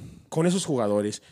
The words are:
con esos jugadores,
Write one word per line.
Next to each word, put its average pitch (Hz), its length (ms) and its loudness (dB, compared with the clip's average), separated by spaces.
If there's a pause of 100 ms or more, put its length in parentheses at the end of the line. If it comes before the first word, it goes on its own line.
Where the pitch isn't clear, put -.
(280)
con 160 180 0
esos 180 200 0
jugadores, 104 640 0